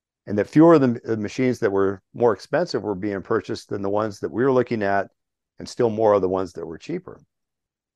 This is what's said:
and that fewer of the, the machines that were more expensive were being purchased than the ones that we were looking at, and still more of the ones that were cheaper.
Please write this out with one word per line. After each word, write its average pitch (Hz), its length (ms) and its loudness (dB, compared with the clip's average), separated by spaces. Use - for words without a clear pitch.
and 104 120 -6
that 98 100 0
fewer 165 260 8
of 151 60 6
the, 123 240 2
the 113 120 -4
machines 113 440 -2
that 107 100 0
were 98 320 0
more 117 200 2
expensive 139 500 -4
were 104 140 -4
being 98 260 -6
purchased - 460 -6
than 107 140 -8
the 98 60 -4
ones 104 300 -4
that 90 140 -8
we 110 100 -2
were 135 100 2
looking 120 300 0
at, 98 260 0
and - 80 -14
still 123 200 0
more 107 260 2
of 101 60 2
the 92 80 0
ones 95 260 -4
that 82 120 -12
were 82 120 -12
cheaper. - 420 -12